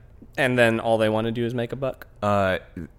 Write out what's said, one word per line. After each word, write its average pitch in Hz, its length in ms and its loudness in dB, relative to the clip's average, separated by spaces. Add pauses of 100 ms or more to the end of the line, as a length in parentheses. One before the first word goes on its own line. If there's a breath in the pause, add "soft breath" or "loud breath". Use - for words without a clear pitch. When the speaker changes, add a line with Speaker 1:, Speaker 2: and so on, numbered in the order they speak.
(380)
Speaker 1:
And 127 200 2
then 113 220 4
all 113 180 2
they 110 120 2
wanna 110 220 0
do 120 140 -4
is 117 80 -4
make 120 180 -4
a 120 40 -8
buck. 135 320 -8 (140)
Speaker 2:
Uh, 98 380 0 (400)